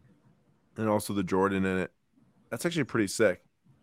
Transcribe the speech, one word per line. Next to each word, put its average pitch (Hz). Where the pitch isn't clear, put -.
and 110
also 107
the 101
Jordan 95
in 92
it. 92
That's 120
actually 165
pretty 110
sick. 95